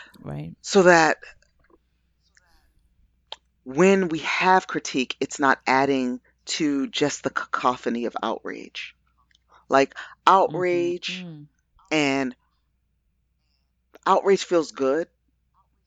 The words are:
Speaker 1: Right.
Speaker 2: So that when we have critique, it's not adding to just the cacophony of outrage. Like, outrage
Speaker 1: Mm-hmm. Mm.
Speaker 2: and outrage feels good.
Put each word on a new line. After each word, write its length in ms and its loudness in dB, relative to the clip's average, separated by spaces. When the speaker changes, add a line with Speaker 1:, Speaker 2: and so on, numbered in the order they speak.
Speaker 1:
Right. 400 -14
Speaker 2:
So 220 2
that 340 6
when 440 2
we 120 -6
have 480 0
critique, 520 -6
it's 200 -6
not 280 2
adding 540 0
to 420 -4
just 360 -4
the 60 -4
cacophony 760 -4
of 180 -8
outrage. 720 -10
Like, 280 0
outrage 920 0
Speaker 1:
Mm-hmm. 100 -16
Mm. 40 -20
Speaker 2:
and 440 -2
outrage 400 2
feels 260 0
good. 360 -2